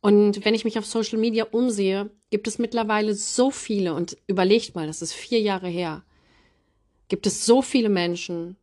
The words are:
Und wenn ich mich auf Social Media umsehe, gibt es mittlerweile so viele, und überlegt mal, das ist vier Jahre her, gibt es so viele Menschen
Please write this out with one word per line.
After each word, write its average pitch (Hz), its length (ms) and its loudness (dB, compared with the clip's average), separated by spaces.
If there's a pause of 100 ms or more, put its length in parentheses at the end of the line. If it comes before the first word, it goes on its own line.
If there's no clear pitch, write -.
Und 208 400 6
wenn 214 100 4
ich 220 100 -2
mich 220 140 -2
auf 214 60 -4
Social 220 340 -2
Media 226 320 0
umsehe, 202 600 0 (180)
gibt 208 180 -2
es 214 120 -6
mittlerweile 214 560 0
so 247 360 0
viele, 190 440 -4
und 170 320 -6
überlegt 196 480 2
mal, 156 120 -6
das 160 140 -10
ist 165 140 -8
vier - 260 -2
Jahre 190 280 -2
her, 170 340 -6 (1040)
gibt 190 180 -4
es - 200 -2
so 247 160 6
viele 240 260 2
Menschen 175 760 -2